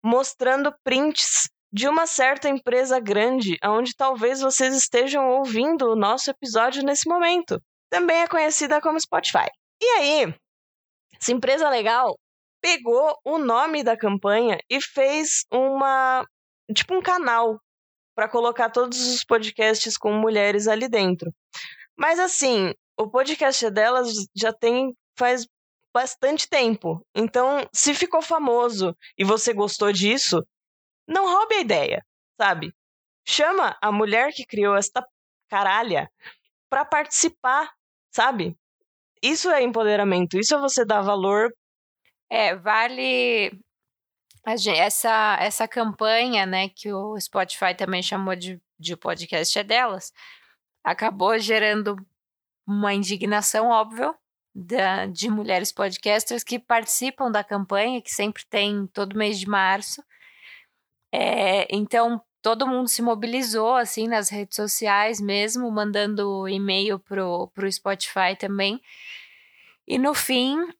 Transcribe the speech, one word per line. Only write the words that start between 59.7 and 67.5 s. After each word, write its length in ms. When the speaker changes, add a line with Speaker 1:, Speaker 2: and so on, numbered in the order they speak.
Speaker 2:
É, 640
então, 460
todo 260
mundo 200
se 140
mobilizou, 760
assim, 320
nas 220
redes 260
sociais 640
mesmo, 520
mandando 760
e-mail 520
pro, 540